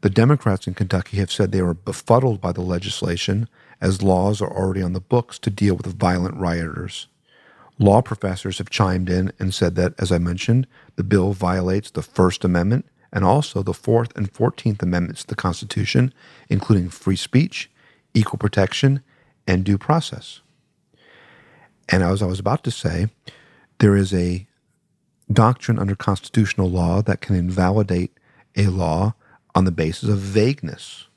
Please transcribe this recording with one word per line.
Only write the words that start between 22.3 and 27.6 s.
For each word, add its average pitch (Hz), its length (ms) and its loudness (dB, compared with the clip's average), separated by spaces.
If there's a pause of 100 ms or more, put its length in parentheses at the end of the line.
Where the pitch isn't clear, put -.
about 101 260 -2
to 123 60 -4
say, 82 360 -2 (720)
there 101 160 6
is 98 180 0
a 90 320 -2 (880)
doctrine 110 480 4
under 98 160 -2
constitutional 98 760 0
law 87 340 2
that - 180 -2
can 98 140 -2
invalidate 92 840 0 (380)